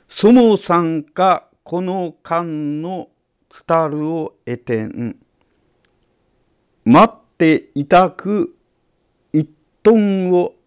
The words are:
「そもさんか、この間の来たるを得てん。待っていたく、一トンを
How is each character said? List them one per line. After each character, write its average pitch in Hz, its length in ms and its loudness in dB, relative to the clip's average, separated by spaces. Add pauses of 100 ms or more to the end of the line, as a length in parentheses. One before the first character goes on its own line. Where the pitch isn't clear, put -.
「そ - 220 2
も 233 260 4
さ 175 240 -2
ん 160 220 -4
か、 180 440 -2 (160)
こ 175 180 -8
の 185 420 -8
間 156 580 -6
の 180 280 -12 (400)
来 - 120 -20
た 165 260 0
る 151 220 -6
を 160 260 -8 (100)
得 120 120 -8
て 113 280 -6
ん。 - 340 -10 (1600)
待 180 300 4
っ - 80 -20 (160)
て 160 380 0
い 143 100 -6
た 180 240 4
く、 - 460 -6 (800)
一 151 160 0 (340)
ト 226 120 4
ン 196 360 0
を 175 240 0 (120)